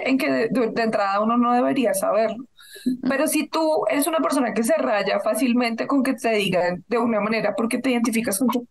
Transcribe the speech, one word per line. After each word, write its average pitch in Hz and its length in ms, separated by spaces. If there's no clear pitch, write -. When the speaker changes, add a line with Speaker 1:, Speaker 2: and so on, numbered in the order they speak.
Speaker 1:
en 262 140
que 285 120
de, 254 200
de, 226 180
de 233 140
entrada 208 380
uno 220 160
no 240 160
debería 247 420
saberlo. 214 500
Speaker 2:
Ujú. 254 120
Speaker 1:
Pero 269 180
si 302 220
tú 311 400
eres 285 180
una 320 120
persona 277 340
que 226 100
se 269 140
raya 202 440
fácilmente 240 680
con 277 160
que 262 120
te - 180
digan 180 560
de 240 100
una 233 220
manera 208 360
porque 226 220
te 269 120
identificas 226 480
con 254 100
tu, 247 220